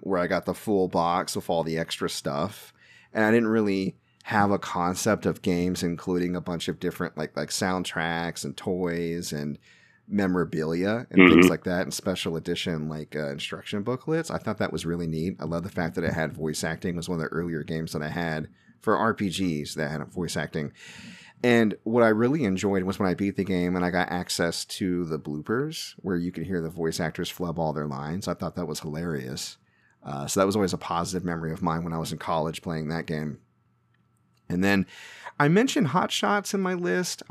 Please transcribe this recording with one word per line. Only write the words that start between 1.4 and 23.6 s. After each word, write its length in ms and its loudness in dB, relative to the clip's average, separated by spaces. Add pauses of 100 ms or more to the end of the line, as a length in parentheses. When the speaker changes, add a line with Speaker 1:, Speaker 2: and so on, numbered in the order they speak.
Speaker 1:
all 140 2
the 140 -2
extra 300 -4
stuff. 640 -4 (400)
And 120 2
I 80 6
didn't 160 6
really 480 2 (280)
have 280 4
a 60 4
concept 680 0
of 160 0
games 400 0
including 540 -2
a 40 -4
bunch 280 -4
of 100 -4
different, 400 -4
like, 180 -6
like, 140 -4
soundtracks 920 -2
and 120 -6
toys 760 -2
and 260 -6 (540)
memorabilia 1000 0
and 80 6
things 260 12
Speaker 2:
Mm-hmm. 60 8
Speaker 1:
like 140 0
that, 180 2
and 120 -4
special 420 -2
edition, 520 -2
like, 280 -8
uh, 120 -2
instruction 540 -8
booklets. 480 -4
I 80 -4
thought 200 -4
that 140 -2
was 140 -4
really 200 -2
neat. 340 -2
I 40 -4
love 180 -2
the 60 -8
fact 280 -4
that 80 -2
it 80 0
had 200 -2
voice 320 -4
acting. 300 -4
It 20 -6
was 120 -6
one 120 -2
of 40 -2
the 60 -4
earlier 340 -4
games 280 -6
that 100 -4
I 60 -4
had 400 -4 (320)
for 160 2
R 180 2
P 160 -2
Gs 440 -2
that 160 -2
had 220 -6
voice 240 -4
acting. 360 -4 (720)
And 300 6 (100)
what 180 4
I 60 8
really 360 4
enjoyed 380 2
was 160 -2
when 100 2
I 60 2
beat 220 -2
the 80 0
game 320 2